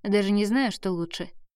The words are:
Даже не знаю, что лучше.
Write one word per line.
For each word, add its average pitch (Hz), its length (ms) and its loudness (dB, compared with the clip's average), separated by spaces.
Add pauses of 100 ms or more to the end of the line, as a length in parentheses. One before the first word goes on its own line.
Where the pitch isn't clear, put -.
Даже 202 300 2
не 208 140 4
знаю, 240 260 2
что - 180 -4
лучше. 170 400 -4 (260)